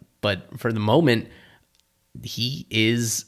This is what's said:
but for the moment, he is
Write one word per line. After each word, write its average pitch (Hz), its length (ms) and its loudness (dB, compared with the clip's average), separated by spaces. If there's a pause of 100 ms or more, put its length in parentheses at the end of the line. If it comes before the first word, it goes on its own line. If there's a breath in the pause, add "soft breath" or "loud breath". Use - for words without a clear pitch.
(200)
but 104 380 -4
for 117 140 -2
the 110 80 -2
moment, 117 480 4 (960 loud breath)
he 120 460 -6
is 113 580 0